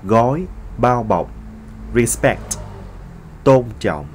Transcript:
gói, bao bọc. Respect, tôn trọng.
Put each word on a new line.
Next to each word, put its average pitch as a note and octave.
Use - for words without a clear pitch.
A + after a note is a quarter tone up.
gói, B2
bao B2
bọc. F#2+
Respect, A#2
tôn C3
trọng. D2+